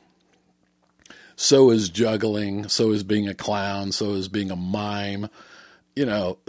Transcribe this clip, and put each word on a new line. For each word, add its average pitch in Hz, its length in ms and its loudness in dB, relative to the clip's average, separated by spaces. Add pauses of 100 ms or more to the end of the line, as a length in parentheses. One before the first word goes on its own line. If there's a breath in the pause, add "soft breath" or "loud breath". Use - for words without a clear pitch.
(1400 loud breath)
So 135 360 8
is 107 180 2
juggling, 104 800 -2
so 110 240 2
is 104 120 0
being 104 240 0
a 98 60 -6
clown, 98 580 -4
so 104 200 -4
is 95 160 -4
being 98 240 -4
a 92 40 -6
mime. 101 760 -6 (680 loud breath)
You 139 100 0
know, 104 320 -2 (120)